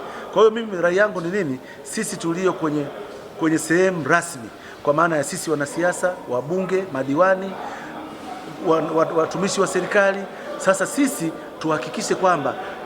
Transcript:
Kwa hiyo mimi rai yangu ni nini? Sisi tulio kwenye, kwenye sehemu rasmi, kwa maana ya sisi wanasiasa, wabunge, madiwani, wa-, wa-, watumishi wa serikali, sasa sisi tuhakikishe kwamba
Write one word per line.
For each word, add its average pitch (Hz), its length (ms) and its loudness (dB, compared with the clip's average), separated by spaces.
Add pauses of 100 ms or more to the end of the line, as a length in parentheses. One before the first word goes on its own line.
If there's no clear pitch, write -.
(340)
Kwa 190 80 6
hiyo 220 100 10
mimi 214 300 -4
rai 175 160 4
yangu 196 240 2
ni 170 100 -2
nini? 156 280 -2 (240)
Sisi - 340 -4
tulio 170 360 0
kwenye, 147 320 0 (540)
kwenye 160 180 4
sehemu 170 500 2
rasmi, 135 420 0 (340)
kwa 147 100 4
maana 160 240 4
ya 139 60 2
sisi 165 280 -4
wanasiasa, 165 600 0 (160)
wabunge, 180 540 0 (100)
madiwani, 180 580 2 (1160)
wa-, 160 140 4
wa-, 160 320 2
watumishi 175 480 0
wa 180 60 4
serikali, 196 560 2 (340)
sasa 190 280 2
sisi 165 460 0 (280)
tuhakikishe 160 560 -2
kwamba 156 400 2 (300)